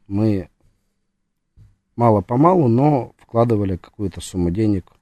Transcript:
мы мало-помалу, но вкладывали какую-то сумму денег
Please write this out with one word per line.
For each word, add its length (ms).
мы 420
мало-помалу, 720
но 500
вкладывали 600
какую-то 440
сумму 300
денег 340